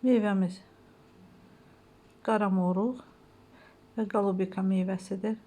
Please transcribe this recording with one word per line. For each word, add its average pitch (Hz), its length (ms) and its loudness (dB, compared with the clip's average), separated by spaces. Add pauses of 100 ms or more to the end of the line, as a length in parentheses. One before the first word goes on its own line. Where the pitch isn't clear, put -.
Meyvəmiz 208 560 2 (1700)
qara 214 240 2
moruq 190 540 0 (920)
və 220 140 -2
qalubika 190 560 0
meyvəsidir. 190 800 -2